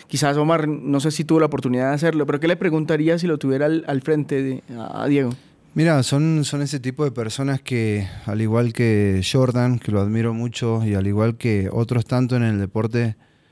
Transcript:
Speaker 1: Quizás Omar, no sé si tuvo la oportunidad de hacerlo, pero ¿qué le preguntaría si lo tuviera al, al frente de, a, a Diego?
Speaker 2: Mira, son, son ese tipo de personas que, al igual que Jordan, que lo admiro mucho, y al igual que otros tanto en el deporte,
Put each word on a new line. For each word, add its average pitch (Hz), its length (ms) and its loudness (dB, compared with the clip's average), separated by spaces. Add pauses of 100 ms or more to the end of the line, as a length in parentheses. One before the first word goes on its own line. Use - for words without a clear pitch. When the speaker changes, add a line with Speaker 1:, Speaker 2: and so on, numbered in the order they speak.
Speaker 1:
Quizás 143 300 0
Omar, 156 320 2
no 139 320 -2
sé 156 100 0
si 151 140 -4
tuvo 160 160 4
la 156 60 4
oportunidad 131 420 0
de 143 60 0
hacerlo, 156 320 0
pero 147 120 0
¿qué 160 100 0
le 175 80 2
preguntaría 160 640 0
si 170 80 -2
lo 156 120 0
tuviera 135 280 0
al, 160 200 0
al 139 160 -2
frente 143 400 0
de, 131 200 -6 (160)
a, 110 240 -10
a 123 60 0
Diego? 139 220 2 (440)
Speaker 2:
Mira, 156 280 4
son, 151 420 2
son 143 180 -4
ese 139 180 -4
tipo 127 240 -4
de 139 60 0
personas 123 500 -4
que, 107 460 -2 (200)
al 107 140 -2
igual 113 320 2
que 104 580 2
Jordan, 123 480 2
que - 120 -8
lo 104 100 2
admiro 113 320 0
mucho, 113 520 -2
y 104 100 0
al 95 120 0
igual 107 300 0
que 104 360 0
otros 117 340 0
tanto 127 300 0
en 120 60 2
el 110 180 0
deporte, 110 560 -2 (360)